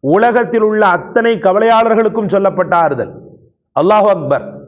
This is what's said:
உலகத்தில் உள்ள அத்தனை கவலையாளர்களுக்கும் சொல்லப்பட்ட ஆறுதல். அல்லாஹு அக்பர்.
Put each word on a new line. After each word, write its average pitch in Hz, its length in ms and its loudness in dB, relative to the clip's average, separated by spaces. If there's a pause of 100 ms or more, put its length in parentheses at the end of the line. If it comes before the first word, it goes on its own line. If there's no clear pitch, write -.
உலகத்தில் 226 600 0
உள்ள 214 260 0
அத்தனை 220 520 0
கவலையாளர்களுக்கும் 220 880 2
சொல்லப்பட்ட 190 480 0
ஆறுதல். 143 360 -2 (680)
அல்லாஹு 202 220 2
அக்பர். 151 640 -2